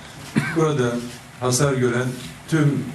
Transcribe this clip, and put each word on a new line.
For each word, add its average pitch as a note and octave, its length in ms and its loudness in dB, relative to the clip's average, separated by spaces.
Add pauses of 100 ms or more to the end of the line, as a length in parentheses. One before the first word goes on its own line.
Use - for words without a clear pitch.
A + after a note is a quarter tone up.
(560)
Burada C3 400 2 (440)
hasar C3 340 2
gören B2 340 2 (400)
tüm D3 360 4 (120)